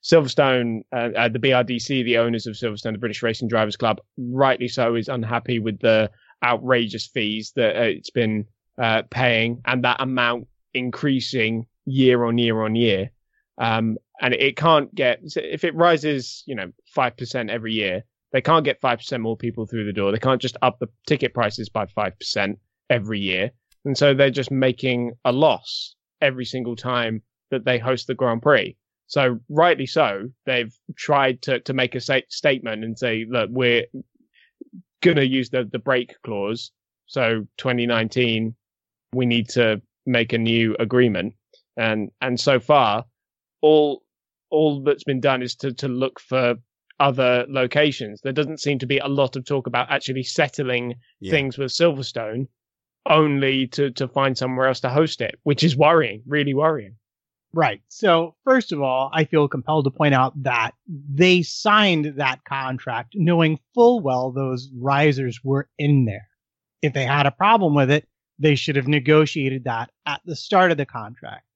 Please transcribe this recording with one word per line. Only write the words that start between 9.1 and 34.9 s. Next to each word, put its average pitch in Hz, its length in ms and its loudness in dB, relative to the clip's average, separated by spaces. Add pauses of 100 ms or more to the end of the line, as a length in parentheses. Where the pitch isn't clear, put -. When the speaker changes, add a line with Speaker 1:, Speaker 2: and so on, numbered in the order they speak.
Speaker 1:
paying 120 540 0
and 123 180 -2
that 123 180 0
amount 123 460 -2 (260)
increasing 123 920 -2 (180)
year 127 400 4
on 117 120 0
year 113 260 0
on 110 120 -2
year. 110 360 0 (480)
Um, 113 380 0 (240)
and 127 120 0
it 139 220 0
can't 156 400 2
get, 123 240 0 (160)
if 151 280 -6
it 165 120 -2
rises, 151 720 0
you 139 80 -10
know, 95 160 -10 (160)
five 123 300 -2
percent 120 320 -8
every 113 240 -6
year, 107 300 -4 (280)
they 131 100 0
can't 156 240 2
get 135 160 -2
five 123 160 0
percent 120 240 -8
more 110 160 -4
people 113 300 -6
through 110 180 -6
the 101 80 -6
door. 98 180 -2
They 107 60 -2
can't 127 240 0
just 123 200 -6
up 127 180 2
the 117 80 -6 (180)
ticket 139 280 -2
prices 110 360 -4
by 107 160 -4
five 95 320 -6
percent 101 400 -4 (320)
every 110 300 -2
year. 95 320 -2 (340)
And 139 120 -2
so 143 160 4
they're 139 160 4
just 131 220 -4
making 127 600 -2 (120)
a 123 80 2
loss - 640 0 (260)
every 127 220 -2
single 120 320 -8
time 117 460 -4 (280)
that 131 140 -4
they 123 160 0
host 123 280 -4
the 135 60 -4
Grand 117 280 -2
Prix. 131 340 2 (320)
So 127 400 0
rightly 151 380 2
so, 110 420 0 (180)
they've 120 280 -2 (240)
tried 135 460 0
to, 127 180 -2
to - 120 -6
make 127 220 -2
a 127 60 -6
sa-, 135 180 0 (100)
statement 117 540 -2
and 113 160 -8
say, 113 280 -2
"Look, 117 240 -2
we're 120 340 2 (1160)